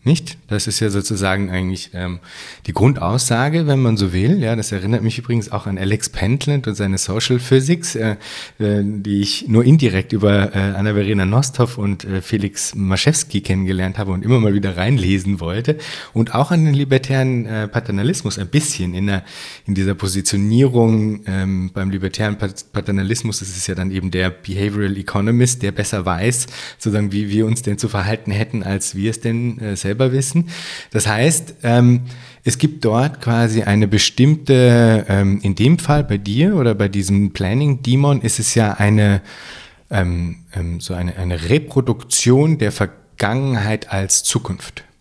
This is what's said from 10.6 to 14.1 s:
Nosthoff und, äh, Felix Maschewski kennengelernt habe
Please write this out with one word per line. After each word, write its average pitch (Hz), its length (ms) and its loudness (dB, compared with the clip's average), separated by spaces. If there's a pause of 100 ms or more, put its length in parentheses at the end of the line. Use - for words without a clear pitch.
Nosthoff 120 520 0
und, 101 280 -4
äh, 95 160 -4
Felix - 540 -4
Maschewski 98 680 0
kennengelernt 95 560 -2
habe 98 160 -4